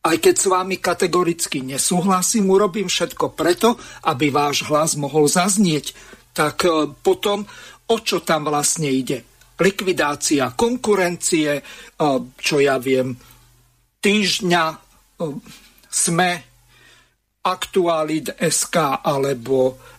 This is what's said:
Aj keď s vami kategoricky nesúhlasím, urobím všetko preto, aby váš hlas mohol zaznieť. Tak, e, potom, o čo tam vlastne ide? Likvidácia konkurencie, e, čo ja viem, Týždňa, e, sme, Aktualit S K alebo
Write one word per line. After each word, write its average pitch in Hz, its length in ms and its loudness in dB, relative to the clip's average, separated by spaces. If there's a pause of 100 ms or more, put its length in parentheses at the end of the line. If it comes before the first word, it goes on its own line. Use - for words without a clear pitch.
Aj 165 160 2
keď 175 180 4
s - 140 0
vami 185 320 -2
kategoricky 170 800 -2
nesúhlasím, 185 840 0
urobím 190 400 2
všetko - 480 -4
preto, 226 400 2 (300)
aby 143 260 0
váš 147 340 0
hlas 151 300 0
mohol 147 320 2
zaznieť. 175 640 2 (400)
Tak, 147 220 -2 (100)
e, 175 40 6 (200)
potom, 202 560 -2 (420)
o 226 140 2
čo 175 220 -4
tam 156 260 -2
vlastne 147 400 -2
ide? 131 340 -2 (380)
Likvidácia 147 960 0
konkurencie, 185 1040 0
e, - 20 -10 (760)
čo - 240 -2
ja 135 220 2
viem, 131 320 0 (880)
Týždňa, 185 640 2
e, 160 100 -6 (1080)
sme, - 680 -2 (880)
Aktualit 165 960 -2
S - 320 -2
K 147 320 0
alebo 131 800 0 (180)